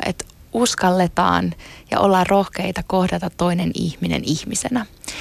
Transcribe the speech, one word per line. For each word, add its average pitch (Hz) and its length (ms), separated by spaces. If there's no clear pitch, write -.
että - 180
uskalletaan 180 1000
ja - 100
ollaan 185 260
rohkeita 196 600
kohdata 185 500
toinen 175 380
ihminen 170 500
ihmisenä. - 640